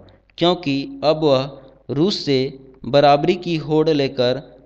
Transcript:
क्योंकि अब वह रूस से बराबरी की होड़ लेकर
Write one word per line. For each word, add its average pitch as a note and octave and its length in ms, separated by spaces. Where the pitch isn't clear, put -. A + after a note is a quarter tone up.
क्योंकि D3+ 680
अब D#3 180
वह C#3 380
रूस E3 340
से C3+ 340
बराबरी D3 500
की E3+ 220
होड़ D3+ 320
लेकर C3+ 520